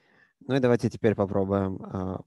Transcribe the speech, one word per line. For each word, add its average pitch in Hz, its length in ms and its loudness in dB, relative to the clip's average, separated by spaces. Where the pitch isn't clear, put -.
Ну 131 80 0
и 139 40 4
давайте 120 300 4
теперь 107 260 2
попробуем, 98 680 0
а, 95 440 -6